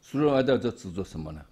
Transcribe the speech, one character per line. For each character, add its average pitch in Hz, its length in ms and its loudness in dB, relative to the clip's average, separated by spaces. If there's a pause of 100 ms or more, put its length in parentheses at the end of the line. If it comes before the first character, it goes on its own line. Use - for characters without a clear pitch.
世 - 160 -10
论 147 180 4
外 131 80 4
道 127 140 4
这 117 140 0
指 98 200 -12
着 90 140 -6
什 - 160 -12
么 78 120 -8
呢？ 76 200 -14